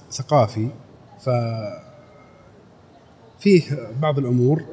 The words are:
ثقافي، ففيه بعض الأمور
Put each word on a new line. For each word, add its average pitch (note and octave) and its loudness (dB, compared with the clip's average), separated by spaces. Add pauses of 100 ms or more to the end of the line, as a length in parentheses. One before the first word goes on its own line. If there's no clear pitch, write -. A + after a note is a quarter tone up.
(120)
ثقافي، A#2+ 0 (500)
ففيه A2+ -4 (2250)
بعض D3 0
الأمور B2+ 2